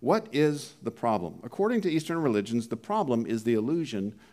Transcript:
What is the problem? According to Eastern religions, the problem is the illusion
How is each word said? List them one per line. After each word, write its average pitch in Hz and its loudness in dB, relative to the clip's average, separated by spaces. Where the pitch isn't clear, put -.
What 214 2
is 147 0
the 117 -6
problem? 95 -2
According 214 0
to 185 0
Eastern 160 0
religions, 113 0
the - -4
problem 131 0
is 110 -2
the 117 2
illusion 113 0